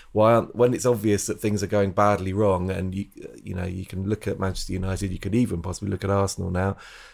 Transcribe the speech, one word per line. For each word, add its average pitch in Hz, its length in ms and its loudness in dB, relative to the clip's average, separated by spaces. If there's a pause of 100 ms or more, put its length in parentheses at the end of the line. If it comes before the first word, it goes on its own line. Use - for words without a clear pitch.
(120)
Why 110 220 6
aren't, - 220 2
when 123 180 4
it's - 100 -4
obvious 110 420 2
that - 140 -6
things 104 220 0
are 92 60 -2
going 101 240 2
badly 98 400 2
wrong, 95 380 2
and 92 240 -4
you, 101 120 -6 (360)
you 98 120 -8
know, 90 100 -4
you 92 220 -8
can 95 220 -6
look 107 180 -4
at - 140 -4
Manchester 95 320 -4
United, 92 400 -4
you 87 60 -6
could 98 160 -4
even 95 280 0
possibly 92 280 -6
look 98 120 -4
at 98 80 -2
Arsenal 98 400 0
now, 95 260 0 (360)